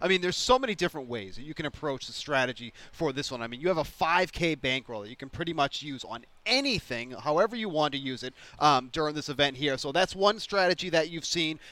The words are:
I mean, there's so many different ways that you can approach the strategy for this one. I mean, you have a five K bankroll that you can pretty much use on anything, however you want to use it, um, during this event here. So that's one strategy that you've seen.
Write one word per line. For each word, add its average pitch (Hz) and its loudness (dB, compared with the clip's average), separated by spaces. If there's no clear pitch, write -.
I 175 2
mean, 185 4
there's 180 0
so 254 4
many 247 -2
different 160 -4
ways 104 -6
that 120 -10
you 151 -10
can 156 -6
approach 139 -6
the 113 -14
strategy 123 -2
for 156 0
this 135 -4
one. 120 -6
I 117 -4
mean, 123 -10
you 170 0
have 175 2
a 147 0
five 175 2
K 165 0
bankroll 127 -4
that 104 -12
you 127 -14
can 139 -12
pretty 170 -6
much 143 0
use 143 -8
on - -10
anything, 170 0
however 165 2
you 220 -4
want 151 2
to 139 -4
use 131 -6
it, 127 -8
um, 131 6
during 151 0
this 147 -6
event 139 2
here. 139 0
So 139 -4
that's 180 2
one 202 4
strategy 185 2
that 160 4
you've 165 -8
seen. 156 -2